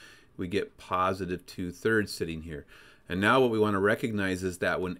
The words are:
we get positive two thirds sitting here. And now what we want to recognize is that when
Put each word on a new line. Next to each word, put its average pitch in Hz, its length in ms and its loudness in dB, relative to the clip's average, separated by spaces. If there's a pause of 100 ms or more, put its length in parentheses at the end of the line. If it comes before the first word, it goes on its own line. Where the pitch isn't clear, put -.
(380)
we 95 100 -4
get 92 300 -4
positive 92 680 -2
two 90 260 -8
thirds 107 400 0
sitting 82 340 -6
here. 76 200 -12 (460)
And 90 100 0
now 113 200 6
what 127 100 4
we 110 80 0
want 107 160 4
to 98 40 2
recognize 101 640 0
is 92 160 -2
that 87 220 0
when 90 200 -4